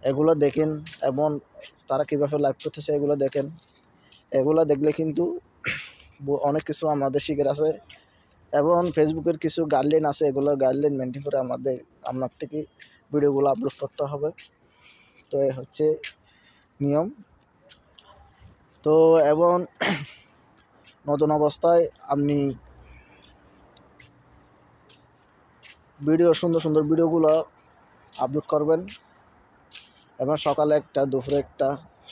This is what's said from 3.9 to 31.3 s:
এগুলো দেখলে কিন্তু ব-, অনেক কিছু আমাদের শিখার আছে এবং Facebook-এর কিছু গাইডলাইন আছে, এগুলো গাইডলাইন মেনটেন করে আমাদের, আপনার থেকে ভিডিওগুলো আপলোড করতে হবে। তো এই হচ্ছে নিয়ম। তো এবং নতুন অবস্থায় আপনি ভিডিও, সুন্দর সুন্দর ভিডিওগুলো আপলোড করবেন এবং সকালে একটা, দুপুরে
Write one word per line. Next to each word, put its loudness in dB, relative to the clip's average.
এগুলো 2
দেখলে 0
কিন্তু -2
ব-, -2
অনেক -2
কিছু -6
আমাদের -2
শিখার 0
আছে 0
এবং 2
Facebook-এর 0
কিছু -2
গাইডলাইন 2
আছে, -2
এগুলো 0
গাইডলাইন 0
মেনটেন -8
করে -2
আমাদের, -4
আপনার -6
থেকে -10
ভিডিওগুলো 2
আপলোড -4
করতে -8
হবে। -6
তো -6
এই 0
হচ্ছে -4
নিয়ম। 0
তো 2
এবং 4
নতুন 2
অবস্থায় 4
আপনি 0
ভিডিও, 4
সুন্দর 0
সুন্দর 2
ভিডিওগুলো 2
আপলোড -4
করবেন 2
এবং -2
সকালে 2
একটা, -4
দুপুরে -2